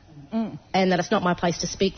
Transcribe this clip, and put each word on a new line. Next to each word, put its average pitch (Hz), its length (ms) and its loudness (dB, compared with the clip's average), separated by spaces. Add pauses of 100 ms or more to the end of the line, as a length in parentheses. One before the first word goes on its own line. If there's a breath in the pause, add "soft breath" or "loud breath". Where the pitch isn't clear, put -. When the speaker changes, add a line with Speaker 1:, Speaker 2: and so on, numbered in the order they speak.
(340)
Speaker 1:
Mm. 220 240 -4 (160)
Speaker 2:
And 185 180 4
that 180 60 2
it's 175 120 -2
not 196 120 2
my 175 120 2
place 170 240 0
to - 80 -4
speak - 320 -2